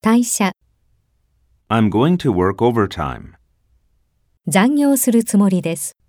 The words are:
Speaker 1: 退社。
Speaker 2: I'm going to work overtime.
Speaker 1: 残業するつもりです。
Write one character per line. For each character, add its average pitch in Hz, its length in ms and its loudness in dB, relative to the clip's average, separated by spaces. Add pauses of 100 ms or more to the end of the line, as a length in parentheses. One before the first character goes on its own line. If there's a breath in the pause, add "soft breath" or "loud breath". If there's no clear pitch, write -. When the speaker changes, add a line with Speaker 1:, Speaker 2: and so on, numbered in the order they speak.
Speaker 1:
退 233 220 4
社。 202 260 -2 (1160)
Speaker 2:
I'm 110 200 2
going 135 280 2
to 143 160 -2
work 92 240 0
overtime. 92 760 -2 (1120)
Speaker 1:
残 202 260 2
業 285 220 2
す 247 160 -2
る 226 100 2
つ 220 160 -2
も 202 100 4
り 180 140 0
で 170 140 -6
す。 - 200 -14 (120)